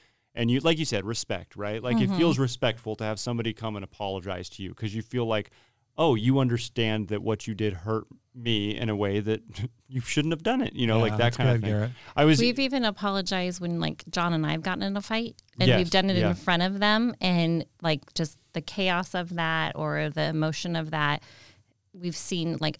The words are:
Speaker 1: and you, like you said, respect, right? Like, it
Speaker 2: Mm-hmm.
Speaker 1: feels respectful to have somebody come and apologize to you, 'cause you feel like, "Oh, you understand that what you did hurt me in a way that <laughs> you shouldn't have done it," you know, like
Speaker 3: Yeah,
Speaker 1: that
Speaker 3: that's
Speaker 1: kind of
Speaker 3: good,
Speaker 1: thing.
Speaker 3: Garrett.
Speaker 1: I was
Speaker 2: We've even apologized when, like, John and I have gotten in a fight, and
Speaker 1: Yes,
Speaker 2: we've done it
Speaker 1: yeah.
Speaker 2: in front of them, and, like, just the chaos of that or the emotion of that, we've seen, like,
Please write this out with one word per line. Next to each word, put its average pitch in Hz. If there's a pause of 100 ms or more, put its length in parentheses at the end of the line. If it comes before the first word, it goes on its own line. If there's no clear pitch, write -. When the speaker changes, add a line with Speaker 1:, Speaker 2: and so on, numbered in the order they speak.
(340)
Speaker 1:
and 117
you, 127
like 160
you 156
said, 101
respect, 104
right? 104
Like, 123
it -
Speaker 2:
Mm-hmm. -
Speaker 1:
feels 160
respectful 120
to 113
have 107
somebody 117
come 110
and 98
apologize 95
to 98
you, 87
'cause 107
you 110
feel 120
like, 107 (440)
"Oh, 131
you 127
understand 117
that 104
what 110
you 110
did 104
hurt 107 (280)
me 110
in 113
a 104
way 101
that 107
<laughs> - (180)
you 127
shouldn't 151
have 160
done 247
it," -
you 120
know, 110
like 110
Speaker 3:
Yeah, 107
Speaker 1:
that 117
Speaker 3:
that's 120
Speaker 1:
kind 127
of 120
Speaker 3:
good, 113
Speaker 1:
thing. 107
Speaker 3:
Garrett. 107 (260)
Speaker 1:
I 143
was 156
Speaker 2:
We've 240
even 262
apologized 190
when, 170
like, 156
John 175
and 156
I 156
have 160
gotten 185
in 196
a 202
fight, 226 (240)
and 185
Speaker 1:
Yes, 117
Speaker 2:
we've 175
done 190
it 185
Speaker 1:
yeah. 180
Speaker 2:
in 180
front 175
of 196
them, 214
and, 170 (180)
like, 156
just 160 (160)
the 160
chaos 185
of 180
that 160
or 151
the 151
emotion 156
of 160
that, 147 (680)
we've 175
seen, 165
like, 151